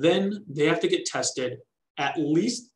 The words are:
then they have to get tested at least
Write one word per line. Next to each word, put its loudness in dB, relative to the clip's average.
then 4
they 4
have 0
to 0
get -4
tested -4
at -2
least 0